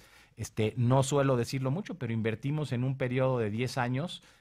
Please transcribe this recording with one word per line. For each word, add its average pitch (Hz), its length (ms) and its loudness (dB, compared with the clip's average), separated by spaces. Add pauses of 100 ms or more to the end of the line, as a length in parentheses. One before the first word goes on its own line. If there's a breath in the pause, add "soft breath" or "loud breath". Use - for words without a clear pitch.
(360 loud breath)
Este, 107 400 -2
no 127 260 4
suelo 139 360 4
decirlo 131 320 -2
mucho, 196 240 -4
pero 113 180 -6
invertimos 120 600 -2
en 123 120 0
un 135 140 -2
periodo 131 400 0
de 110 100 0
diez 120 300 -2
años, 127 440 -2 (180 soft breath)